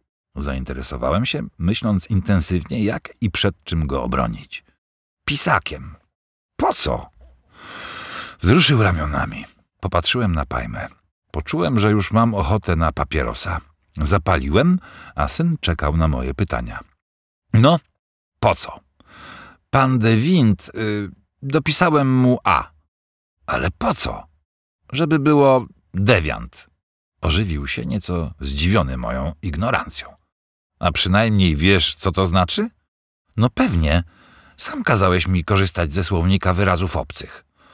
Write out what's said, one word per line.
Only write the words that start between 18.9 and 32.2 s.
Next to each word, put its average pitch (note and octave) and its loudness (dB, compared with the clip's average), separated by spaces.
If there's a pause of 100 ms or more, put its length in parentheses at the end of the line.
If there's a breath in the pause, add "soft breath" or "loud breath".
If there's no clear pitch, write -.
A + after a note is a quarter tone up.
"Pan C3 2
De A2+ 4
Wind, B2 2
y, G#2 -6 (300)
dopisałem C#3+ 2
mu B2+ 2
A". D#2 0 (760)
"Ale D2 -2
po A3+ 0
co?" - -6 (640)
"Żeby D3+ 2
było C#3 4 (280)
dewiant". D#2+ 0 (540)
Ożywił D#2+ 0
się, - -6
nieco F2 -4
zdziwiony C#2+ 0
moją B1+ -6
ignorancją. - -4 (640)
"A F2 0
przynajmniej F#2+ 2
wiesz, F2+ 4
co - -2
to F#2+ 2